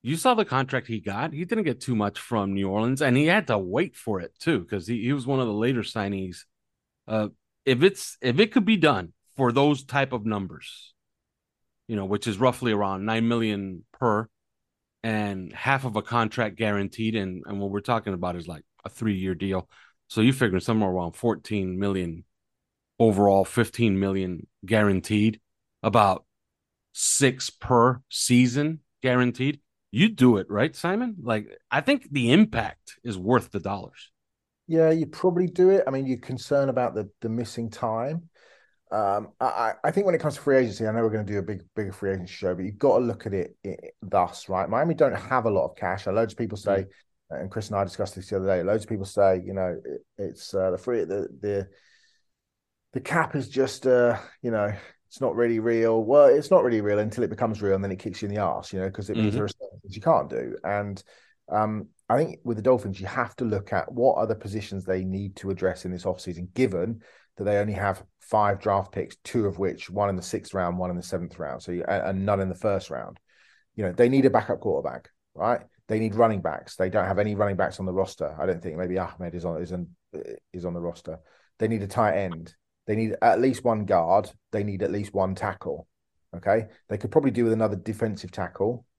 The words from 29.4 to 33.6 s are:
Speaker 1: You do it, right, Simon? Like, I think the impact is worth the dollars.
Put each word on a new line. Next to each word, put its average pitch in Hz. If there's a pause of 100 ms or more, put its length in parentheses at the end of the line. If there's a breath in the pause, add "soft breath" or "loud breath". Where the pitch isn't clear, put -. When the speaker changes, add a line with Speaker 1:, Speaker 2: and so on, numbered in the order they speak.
Speaker 1:
You 165
do 123
it, 92
right, 110
Simon? 214
Like, 110 (200)
I 139
think 269
the 127
impact 156
is 110
worth 107
the 101
dollars. - (560)